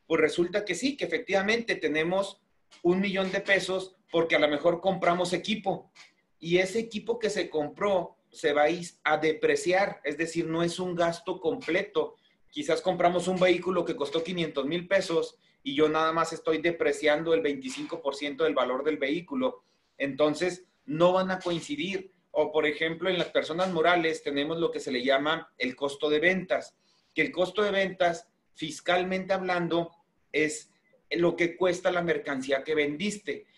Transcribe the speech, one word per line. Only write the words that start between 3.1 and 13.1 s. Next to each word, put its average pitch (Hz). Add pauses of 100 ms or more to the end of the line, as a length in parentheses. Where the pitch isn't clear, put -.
de 196
pesos 185 (160)
porque 165
a 151
lo 151
mejor 170
compramos 180
equipo. 185 (480)
Y 170
ese 190
equipo 226
que 208
se 190
compró 170 (140)
se 147
va 147
a 156
is-, 175
a 156
depreciar, 160
es 147
decir, 160
no 165
es 170
un 180
gasto 170
completo. 160 (340)
Quizás 147
compramos 175